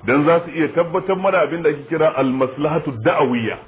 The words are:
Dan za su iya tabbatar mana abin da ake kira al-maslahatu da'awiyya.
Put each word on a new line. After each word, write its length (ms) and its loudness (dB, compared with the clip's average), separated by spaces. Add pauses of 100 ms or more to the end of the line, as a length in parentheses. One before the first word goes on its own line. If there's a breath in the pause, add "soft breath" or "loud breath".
Dan 220 2
za 180 4
su 60 -12
iya 180 -2
tabbatar 480 -2
mana 240 0
abin 220 -2
da 80 4
ake 180 -6
kira 280 2
al-maslahatu 760 -2 (100)
da'awiyya. 640 0